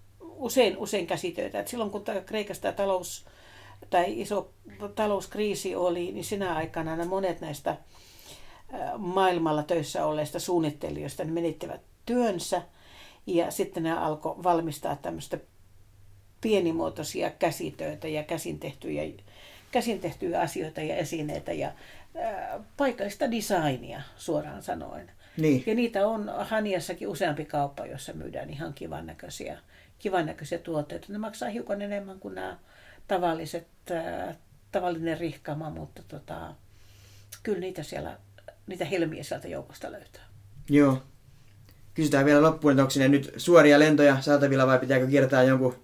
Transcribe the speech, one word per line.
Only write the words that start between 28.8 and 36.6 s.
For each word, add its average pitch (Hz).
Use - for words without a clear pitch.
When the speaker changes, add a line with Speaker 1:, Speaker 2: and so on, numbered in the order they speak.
Speaker 1:
näköisiä, -
kivan 185
näköisiä 156
tuotteita. 160
Ne 202
maksaa 220
hiukan 208
enemmän 202
kuin 190
nämä 185
tavalliset, 170
äh, 165
tavallinen 165
rihkama, 156
mutta 156
tota, -